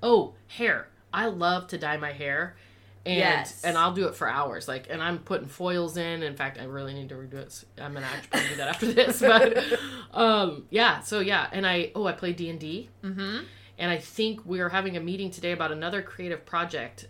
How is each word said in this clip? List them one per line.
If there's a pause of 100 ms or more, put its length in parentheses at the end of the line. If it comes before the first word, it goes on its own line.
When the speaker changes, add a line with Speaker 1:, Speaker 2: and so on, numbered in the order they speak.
Speaker 1:
Oh, (140)
hair. (240)
I
love
to
dye
my
hair. (500)
And,
Speaker 2:
Yes.
Speaker 1:
and
I'll
do
it
for
hours.
Like,
and
I'm
putting
foils
in.
In
fact,
I
really
need
to
redo
it. (160)
I'm
gonna
actually
do
that
after
this.
<laughs>
But, (320)
um,
yeah.
So,
yeah.
And
I,
oh,
I
play
D
and
D. (120)
Speaker 2:
Mm-hmm. (340)
Speaker 1:
And
I
think
we
are
having
a
meeting
today
about
another
creative
project,